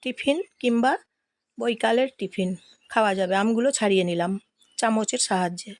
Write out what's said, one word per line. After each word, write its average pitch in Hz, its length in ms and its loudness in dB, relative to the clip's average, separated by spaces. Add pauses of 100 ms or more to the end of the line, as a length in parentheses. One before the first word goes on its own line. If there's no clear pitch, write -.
টিফিন 269 360 -2 (200)
কিংবা 240 340 2 (640)
বৈকালের 233 580 0
টিফিন 190 340 -4 (400)
খাওয়া 220 240 2
যাবে। 190 220 0
আমগুলো 226 340 2
ছাড়িয়ে 196 340 2
নিলাম 175 280 -2 (460)
চামচের 220 500 0
সাহায্যে। 180 520 -2